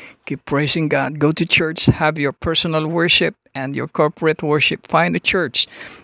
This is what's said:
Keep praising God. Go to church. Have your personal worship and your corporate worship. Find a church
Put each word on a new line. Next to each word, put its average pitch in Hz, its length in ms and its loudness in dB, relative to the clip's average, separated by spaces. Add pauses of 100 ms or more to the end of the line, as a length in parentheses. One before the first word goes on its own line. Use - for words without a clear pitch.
(240)
Keep - 200 -10
praising 147 440 0
God. 139 300 -2
Go 185 140 4
to 214 120 -2
church. - 420 0
Have 156 320 2
your 143 140 0
personal 160 540 -2
worship 170 480 0 (200)
and 139 200 -6
your 127 140 -6
corporate 156 540 0
worship. 147 440 0
Find 165 300 0
a - 40 -2
church - 460 0 (380)